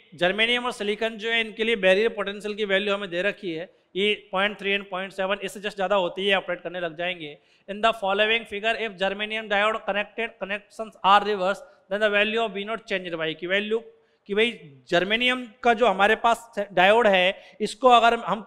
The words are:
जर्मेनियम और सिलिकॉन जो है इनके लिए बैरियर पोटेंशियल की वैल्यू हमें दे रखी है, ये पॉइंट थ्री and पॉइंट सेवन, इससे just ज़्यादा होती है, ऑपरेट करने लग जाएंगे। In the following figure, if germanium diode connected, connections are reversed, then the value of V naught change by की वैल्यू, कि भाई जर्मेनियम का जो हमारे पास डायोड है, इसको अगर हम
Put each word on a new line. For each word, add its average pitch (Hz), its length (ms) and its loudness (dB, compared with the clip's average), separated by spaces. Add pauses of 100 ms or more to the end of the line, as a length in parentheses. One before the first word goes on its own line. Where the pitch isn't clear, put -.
(160)
जर्मेनियम 220 500 0
और 247 80 -2
सिलिकॉन 214 440 -4
जो 220 140 -6
है 233 100 0
इनके 220 220 -4
लिए 226 140 2
बैरियर 190 320 4
पोटेंशियल 202 460 -8
की 214 100 -4
वैल्यू 196 280 0
हमें 202 160 -6
दे 170 120 -4
रखी 190 300 -4
है, 160 180 -10 (260)
ये 208 180 0 (180)
पॉइंट 196 280 0
थ्री 196 180 -2
and 202 120 -8
पॉइंट 185 240 -8
सेवन, 196 300 -2
इससे 190 180 -10
just 196 140 -8
ज़्यादा 196 200 0
होती 190 320 -2
है, 196 100 2
ऑपरेट 180 240 -4
करने 175 180 -10
लग 165 180 -8
जाएंगे। 170 400 -8 (320)
In 202 120 -8
the 226 140 4
following 214 500 0
figure, 214 340 -4
if 214 200 -6
germanium 214 500 -4
diode 214 360 0
connected, 208 540 -6
connections 202 640 -10
are 202 200 8
reversed, 190 380 -2 (260)
then 196 120 -4
the 214 100 4
value 214 300 2
of 214 120 -4
V 196 120 -8
naught 220 220 -10
change 180 300 -6
by 160 180 -4
की 175 120 -10
वैल्यू, 208 360 -2 (460)
कि 196 60 -4
भाई 226 160 2 (380)
जर्मेनियम 233 560 0 (180)
का 240 100 6
जो 226 140 4
हमारे 196 360 4
पास 233 320 0 (180)
डायोड 208 340 6
है, 190 540 2
इसको 254 280 2
अगर 233 300 6
हम 202 280 -4